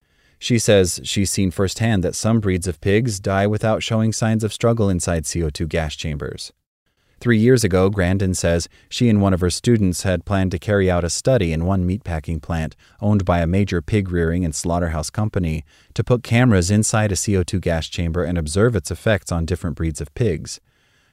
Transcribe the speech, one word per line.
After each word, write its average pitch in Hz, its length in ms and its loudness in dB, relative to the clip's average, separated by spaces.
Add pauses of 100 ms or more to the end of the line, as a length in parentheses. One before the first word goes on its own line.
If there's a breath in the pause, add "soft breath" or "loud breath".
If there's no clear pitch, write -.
(400)
She 123 180 0
says 101 460 4
she's 95 260 -2
seen 95 220 0
firsthand 101 520 0
that 85 120 -2
some 113 240 0
breeds 92 260 0
of 92 160 -6
pigs 104 380 0
die 98 260 0
without 107 380 0
showing 110 280 0
signs 110 320 0
of 104 80 -2
struggle 117 380 0
inside 87 380 -2
C 85 160 -4
O 76 80 -2
two 82 160 -6
gas 78 280 -4
chambers. - 560 -8 (680)
Three 117 180 4
years 117 260 6
ago, 92 280 4
Grandin 95 420 0
says 85 340 0 (220 soft breath)
she - 180 0
and 104 140 4
one 95 140 4
of 82 60 -2
her 90 100 2
students 107 500 2
had 90 240 -2
planned 95 240 0
to 90 100 -4
carry 98 300 2
out 87 140 2
a 85 80 -4
study 104 420 0
in 80 120 -2
one 92 220 0
meatpacking 85 540 -6
plant 80 340 -6 (240 soft breath)
owned 104 240 2
by 87 160 2
a 85 80 0
major 92 360 0
pig 98 260 -2
rearing 87 340 0
and 80 120 -4
slaughterhouse 85 560 -4
company 90 520 -2 (300 soft breath)
to - 100 -2
put 123 200 0
cameras 110 480 4
inside 107 400 2
a - 40 0
C 101 220 0
O 92 60 2
two 92 160 -4
gas 82 280 -2
chamber 85 360 -4
and 85 160 -2
observe 98 360 2
its 90 140 -4
effects 98 420 -2
on 82 140 -2
different 80 320 -4
breeds 82 240 -4
of 71 140 -10
pigs. 98 440 -4 (540)